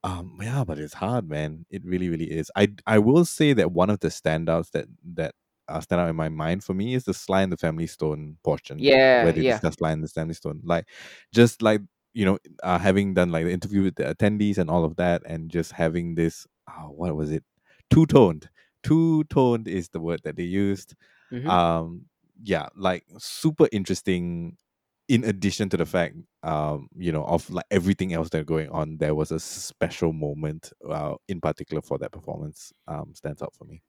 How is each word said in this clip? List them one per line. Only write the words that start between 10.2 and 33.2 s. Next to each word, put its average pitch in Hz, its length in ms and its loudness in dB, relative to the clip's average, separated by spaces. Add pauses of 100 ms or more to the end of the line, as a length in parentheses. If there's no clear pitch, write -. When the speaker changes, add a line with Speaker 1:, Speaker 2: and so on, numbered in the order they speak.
Speaker 1:
Stone. 78 300 -10
Like, 85 220 -2 (460)
just, 117 300 6
like, 107 200 2 (300)
you 110 120 -2
know, 95 140 2 (260)
uh, 90 140 0
having 98 360 2
done, 87 160 4
like, 80 140 0
the 87 80 0
interview 98 300 0
with 95 140 0
the 73 80 -4
attendees 104 540 0
and 87 120 0
all 87 140 2
of 80 120 -4
that, 87 300 0
and 80 240 -10
just 82 220 -4
having 85 440 -2
this, 82 300 -2 (200)
uh, - 220 -18
what 80 260 -4
was 76 160 -4
it? 80 140 -6 (460)
Two-toned. 127 580 6 (340)
Two-toned 151 840 2
is 87 220 -4
the 85 100 -8
word 82 240 -4
that 78 120 -8
they 87 80 -6
used. 98 500 -4 (360)
Speaker 2:
Mm-hmm. 127 180 -8
Speaker 1:
Um, 85 580 0 (360)
yeah, 90 320 -2
like, 92 300 -4 (140)
super - 520 0
interesting 87 840 -4 (520)
in 127 160 4
addition 98 440 -2
to 92 80 -2
the 82 100 0
fact, 85 300 -2 (260)
um, 76 540 -4
you 85 160 -4
know, 76 120 -2
of, 85 260 -2
like, 90 200 -8
everything 95 420 0
else 82 180 -2
that 78 160 -4
going 78 240 -2
on, 78 280 -6
there 76 160 0
was 76 160 -2
a 80 100 -4
special - 720 -6
moment, 76 600 -8 (160)
uh, 76 260 -6 (140)
in 90 120 -8
particular 78 420 -6
for 71 160 -6
that 73 140 -8
performance, 76 600 -14 (160)
um, 76 260 -12
stands - 280 -12